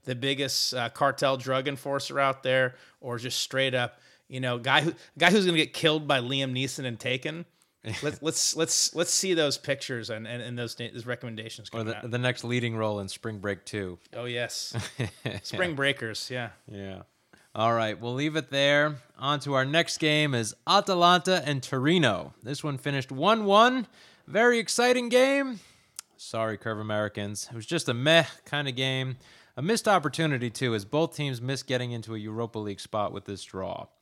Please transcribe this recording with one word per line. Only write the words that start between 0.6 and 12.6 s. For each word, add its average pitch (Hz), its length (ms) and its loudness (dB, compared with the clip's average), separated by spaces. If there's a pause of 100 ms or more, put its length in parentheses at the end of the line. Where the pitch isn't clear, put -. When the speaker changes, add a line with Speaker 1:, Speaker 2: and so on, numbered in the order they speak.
Speaker 1:
uh, 120 160 -2
cartel 139 480 2
drug 131 320 -2
enforcer 139 500 -4
out 135 240 2
there, 131 320 2 (240)
or 120 180 -8
just 120 220 -6
straight 131 340 0
up, 123 280 -2 (260)
you 131 140 -10
know, 123 180 0
guy 135 220 4
who, 160 120 0 (240)
guy 175 140 6
who's 196 140 6
gonna 170 120 2
get 156 160 2
killed 156 320 2
by 143 140 4
Liam 131 320 -2
Neeson 131 320 -4
and 120 160 -6
Taken. 151 460 -4 (400)
Speaker 2:
<laughs> 107 160 -8
Speaker 1:
Let's, 147 200 -4
let's, 156 340 -2
let's, - 400 0
let's 165 160 0
see 190 220 0
those 151 240 0
pictures - 520 -6
and, 110 160 -8
and, 120 160 -8
and 120 160 -8
those, 120 180 -6
those 120 300 -10
recommendations 113 640 -10
Speaker 2:
Or 117 120 -8
Speaker 1:
coming 110 80 -4
Speaker 2:
the, 113 100 -4
Speaker 1:
out. 117 140 -10
Speaker 2:
the 120 60 -2
next 123 280 0
leading 117 320 0